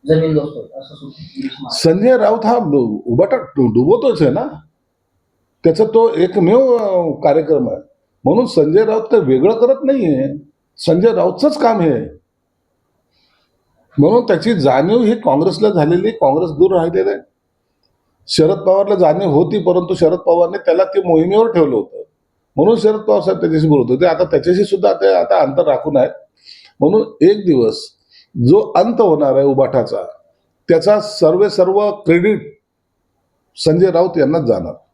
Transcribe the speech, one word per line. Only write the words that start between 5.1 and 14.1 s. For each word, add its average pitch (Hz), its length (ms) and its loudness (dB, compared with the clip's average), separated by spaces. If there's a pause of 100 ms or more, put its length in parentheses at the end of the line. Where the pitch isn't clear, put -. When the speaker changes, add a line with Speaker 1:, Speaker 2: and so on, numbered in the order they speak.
Speaker 2:
त्याचा 165 220 2
तो 226 320 2
एकमेव, 202 580 2
अ, 185 360 -2 (120)
कार्यक्रम 147 460 0
आहे. - 120 -10 (420)
म्हणून 208 220 2
संजय 170 400 2
राऊत 220 160 -2
काही 214 220 0
वेगळं 143 360 2
करत 262 240 2
नाहीये, 220 500 -2 (440)
संजय 185 360 2
राऊतचंच - 440 0
काम 226 220 0
हे 160 140 0
आहे. 110 160 -6 (1900)
म्हणून 202 260 2